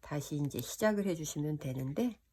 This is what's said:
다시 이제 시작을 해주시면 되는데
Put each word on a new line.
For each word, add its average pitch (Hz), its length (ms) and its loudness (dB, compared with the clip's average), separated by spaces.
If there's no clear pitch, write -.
다시 147 340 -4
이제 143 260 0
시작을 208 460 2
해주시면 151 520 0
되는데 139 640 -2